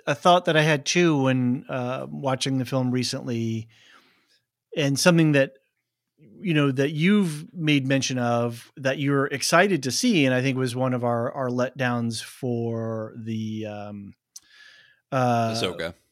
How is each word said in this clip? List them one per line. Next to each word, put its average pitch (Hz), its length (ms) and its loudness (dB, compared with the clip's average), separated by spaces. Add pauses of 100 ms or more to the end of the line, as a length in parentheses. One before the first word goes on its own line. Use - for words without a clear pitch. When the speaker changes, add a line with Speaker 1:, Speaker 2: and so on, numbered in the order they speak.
Speaker 1:
a - 80 0
thought 180 300 4
that 160 120 2
I 156 60 6
had 151 220 2
too 165 380 2
when, 127 460 0
uh, 131 400 -6
watching 135 480 -2
the 127 80 -2
film 127 260 0
recently, 117 760 -4 (1080)
and 139 240 0
something 165 340 6
that, 139 200 2 (880)
you 175 120 -2
know, 143 180 2
that 135 200 0
you've 165 640 0
made 151 340 0
mention 135 300 0
of 120 600 -2
that 135 200 -2
you're 139 300 0
excited 170 560 2
to 127 80 -2
see, 180 340 2
and 127 80 2
I 127 80 2
think 131 160 0
was 127 180 -2
one 127 200 0
of 120 80 -4
our, 120 280 -2
our 131 180 -4
letdowns 123 720 -2
for 113 920 -6
the, 110 520 -6
um, 104 480 -12 (960)
uh, 120 420 2
Speaker 2:
Ahsoka. 90 400 -6 (180)